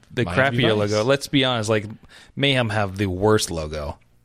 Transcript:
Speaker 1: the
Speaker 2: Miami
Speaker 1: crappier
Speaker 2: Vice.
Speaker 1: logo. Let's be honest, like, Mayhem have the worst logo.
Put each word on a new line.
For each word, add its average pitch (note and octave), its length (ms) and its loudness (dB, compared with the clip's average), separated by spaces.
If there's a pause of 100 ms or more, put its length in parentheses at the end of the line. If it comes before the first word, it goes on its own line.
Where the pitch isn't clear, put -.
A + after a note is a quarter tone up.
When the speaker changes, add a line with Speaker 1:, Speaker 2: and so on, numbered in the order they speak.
(140)
Speaker 1:
the B2 120 0
Speaker 2:
Miami B2 320 0
Speaker 1:
crappier A2 180 2
Speaker 2:
Vice. G#2 160 0
Speaker 1:
logo. G#2+ 120 2
Let's C#3 240 0
be C3 180 2
honest, A2+ 240 -2
like, G#2+ 160 2 (500)
Mayhem C3+ 320 2
have G2+ 300 -2
the G#2 80 0
worst G2+ 440 2
logo. D#2 480 -6 (260)